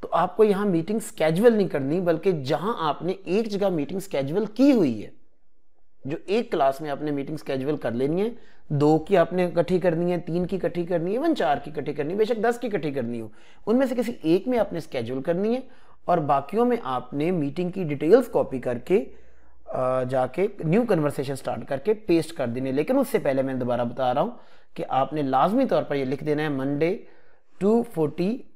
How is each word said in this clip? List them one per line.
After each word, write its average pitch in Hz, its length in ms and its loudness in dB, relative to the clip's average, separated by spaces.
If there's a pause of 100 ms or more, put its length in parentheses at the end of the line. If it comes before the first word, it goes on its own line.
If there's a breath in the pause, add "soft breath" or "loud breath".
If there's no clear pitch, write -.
तो - 60 -10
आपको 185 360 4
यहाँ 202 220 4
मीटिंग 190 340 0
शेड्यूल 185 520 4
नहीं 208 160 2
करनी, 147 320 0
बल्कि 175 320 2
जहाँ 156 480 -2
आपने 160 460 -2
एक 214 220 0
जगह 202 220 0
मीटिंग 170 300 -2
शेड्यूल 156 460 -2
की 262 240 4
हुई 147 300 4
है, 90 120 -12 (960)
जो 151 120 -6 (100)
एक 226 220 0
क्लास 139 320 2
में 156 80 -4
आपने 143 200 -4
मीटिंग 143 280 -4
शेड्यूल 139 380 -2
कर 127 160 -2
लेनी 143 280 0
है, 233 360 -4 (160)
दो 151 260 6
की 170 180 2
आपने 175 320 4
इकट्ठी 170 300 2
करनी 175 340 2
है, 175 80 0
तीन 165 240 -2
की 185 120 -4
इकट्ठी 170 300 -2
करनी 180 280 0
है, 247 60 0
even 320 140 2
चार 151 240 2
की 147 120 -10
इकट्ठी 147 240 -6
करनी 147 180 -4
है, 202 60 -4
बेशक 220 180 2
दस 233 220 0
की 262 80 -6
इकट्ठी 160 260 -2
करनी 120 260 -4
हो, 110 140 -10 (340 soft breath)
उनमें 254 200 4
से 254 80 -2
किसी 240 300 -2
एक 185 240 4
में 247 100 2
आपने 175 220 -2
शेड्यूल 127 400 -4
करनी 175 340 0
है 262 80 -4 (460 soft breath)
और 175 120 4
बाकियों 147 440 2
में 240 140 2
आपने 131 520 -2
मीटिंग 175 420 -2
की 190 120 -4
डिटेल्स 151 440 4
कॉपी 135 300 0
करके, 123 400 0 (720 soft breath)
अ, 131 360 0
जाके 131 460 0 (140)
न्यू 185 200 4
कन्वर्सेशन 147 500 0
स्टार्ट 123 300 -6
करके 139 300 -2
पेस्ट 170 420 0
कर 131 100 -2
देनी 131 240 -4
है। 131 40 -2
लेकिन 160 240 2
उससे 240 200 2
पहले 135 240 2
मैं 131 160 -2
दोबारा 120 260 0
बता 123 280 0
रहा 143 120 2
हूँ 233 160 -8 (360 soft breath)
कि 165 60 -6
आपने 139 400 0
लाजमी 147 420 2
तौर 170 180 2
पर 143 140 -2
ये 139 80 0
लिख 135 200 -4
देना 151 180 0
है 156 60 0
मंडे 143 600 0 (520 soft breath)
टू 220 220 4
फ़ोर्टी 175 640 -2 (120)